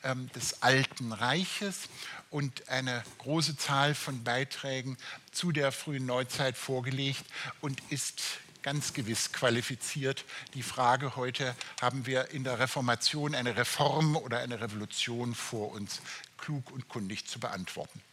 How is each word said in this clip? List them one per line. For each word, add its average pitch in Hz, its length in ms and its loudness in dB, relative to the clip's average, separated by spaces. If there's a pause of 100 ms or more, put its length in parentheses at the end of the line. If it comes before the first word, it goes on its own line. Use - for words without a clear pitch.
ähm, 127 320 -2
des - 260 -4
Alten 127 520 6
Reiches 165 720 0 (440)
und 143 360 -2
eine 127 360 0 (160)
große 151 360 0
Zahl 143 400 4
von 127 300 -4
Beiträgen 131 720 -2 (340)
zu 175 220 0
der 139 180 4
frühen 135 340 -4
Neuzeit 127 520 2
vorgelegt 135 680 0 (380)
und 139 280 -4
ist - 320 -2 (400)
ganz 143 320 0
gewiss 113 380 0
qualifiziert. 131 920 2 (280)
Die 127 100 -6
Frage 127 520 4
heute, 127 400 -2 (260)
haben 123 240 2
wir 131 260 2
in 135 120 -4
der 127 160 0
Reformation 131 760 2
eine 123 200 0
Reform 147 600 4
oder 120 220 -2
eine 123 200 -4
Revolution 117 760 -2
vor 107 380 -4
uns, 101 300 -8 (360)
klug 143 340 -6
und 127 180 -16
kundig 101 360 -6
zu - 140 -8
beantworten. 92 640 -6 (120)